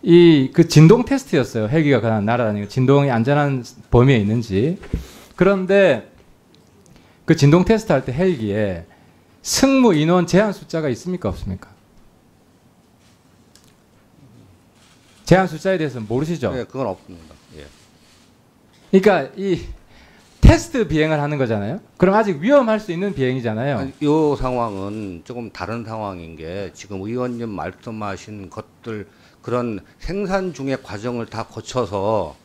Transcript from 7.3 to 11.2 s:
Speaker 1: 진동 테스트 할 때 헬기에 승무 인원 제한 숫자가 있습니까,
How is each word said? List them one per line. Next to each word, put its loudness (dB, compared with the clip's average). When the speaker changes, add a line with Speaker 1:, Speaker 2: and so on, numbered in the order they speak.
Speaker 1:
진동 6
테스트 0
할 0
때 -8
헬기에 -2
승무 2
인원 2
제한 2
숫자가 -6
있습니까, -6